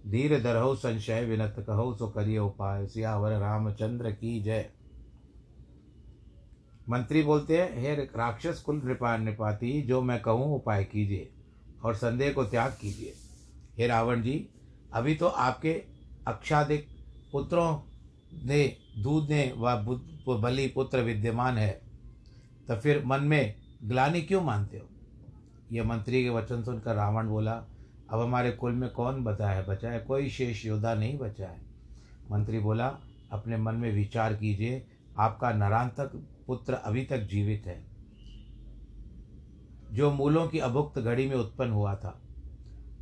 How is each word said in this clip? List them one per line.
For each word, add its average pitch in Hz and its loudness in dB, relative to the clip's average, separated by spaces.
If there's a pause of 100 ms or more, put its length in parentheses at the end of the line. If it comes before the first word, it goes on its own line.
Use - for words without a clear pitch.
धीर 131 4
धरहु 120 4
संशय 113 0
विनत 110 0
कहौ, 110 0
सो 110 -4
करिए 107 0
उपाय।" 98 -2
सियावर 107 0
रामचंद्र 110 0
की 113 -4
जय। 110 -2 (2250)
मंत्री 123 2
बोलते 151 4
हैं, 120 -2
"हे 143 0
राक्षस 135 -2
कुल 147 -2
नृपा-, 117 0
निपाति, 110 0
जो 127 2
मैं 123 0
कहूँ 131 2
उपाय 104 0
कीजिए 98 -2 (520)
और 113 2
संदेह 123 0
को 135 2
त्याग 113 0
कीजिए।" - -8 (640)
हे 117 4
रावण 117 2
जी, 131 -2 (440)
अभी 131 2
तो 170 2
आपके 143 2 (420)
अक्षादिक 147 2 (460)
पुत्रों 156 2 (640)
ने, 139 4 (220)
दूध 147 2
ने 139 2
व 117 4
बुध-, 117 -2
बलि 131 2
पुत्र 131 0
विद्यमान 117 0
है, 104 2 (880)
तो 117 0
फिर 143 4
मन 135 2
में 143 4 (300)
ग्लानि 135 4
क्यों 185 2
मानते 104 0
हो? - -14 (840)
ये 117 0
मंत्री 117 2
के 123 2
वचन 117 -2
सुनकर 113 -2
रावण 107 2
बोला, 110 0 (460)
"अब 113 0
हमारे 123 2
कुल 123 -2
में 123 -2
कौन 127 -2
बचा 107 0
है, 95 0
बचा 101 -2
है? 117 -2
कोई 135 0
शेष 117 -2
योद्धा 110 0
नहीं 110 0
बचा 101 -6
है।" 85 -14 (720)
मंत्री 107 2
बोला, 113 0 (320)
"अपने 113 -4
मन 113 0
में 117 0
विचार 107 2
कीजिए, 107 -2 (320)
आपका 113 2
नरांतक 113 0 (200)
पुत्र 123 -4
अभी 113 -2
तक 131 -2
जीवित 104 0
है, - -10 (2000)
जो 143 4
मूलों 147 4
की 160 -2
अभुक्त 139 0
घड़ी 120 2
में 135 0
उत्पन्न 120 -2
हुआ 104 2
था, - -10 (800)